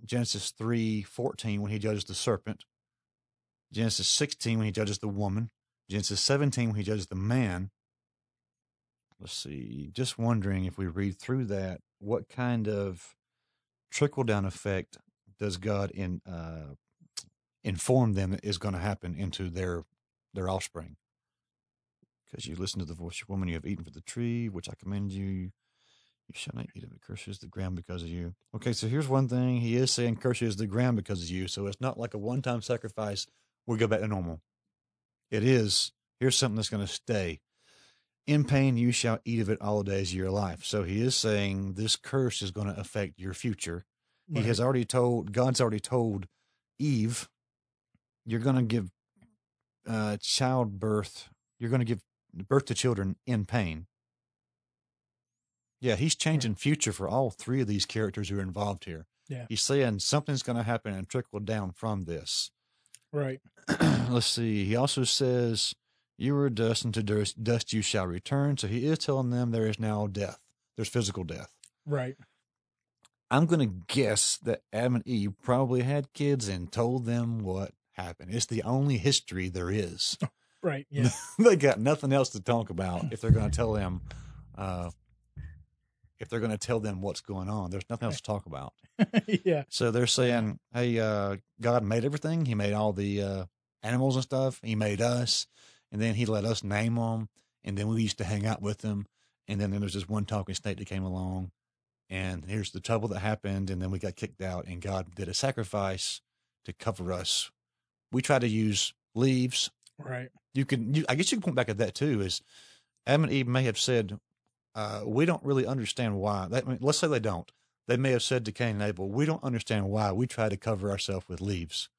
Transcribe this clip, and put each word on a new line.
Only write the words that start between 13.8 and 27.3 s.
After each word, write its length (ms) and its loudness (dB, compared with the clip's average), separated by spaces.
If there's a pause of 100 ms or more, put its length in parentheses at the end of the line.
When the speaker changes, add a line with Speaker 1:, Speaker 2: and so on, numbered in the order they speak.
Speaker 1:
trickle-down 540 2
effect 520 -4 (440)
does 160 -2
God 340 -2
in, 340 -4
uh, 500 -10 (880)
inform 480 4
them 180 0
that 140 -4
is 140 -2
gonna 200 -4
happen 380 -4
into 340 -4
their, 340 -4 (500)
their 140 -4
offspring? 480 -6 (1300)
"'Cause 160 -12
you 80 -8
listen 240 -4
to 60 -2
the 100 -8
voice 220 -10
of 120 -10
your 60 -6
woman, 140 -2
you 60 -2
have 120 -6
eaten 180 -4
from 100 -18
the 80 -18
tree, 460 -4
which 200 -8
I 60 -12
command 360 -4
you, 400 -4 (800)
you 60 -18
shall 200 -10
not 200 -8
eat 100 -16
of 80 -18
it. 80 -20
Cursed 260 -14
is 140 -10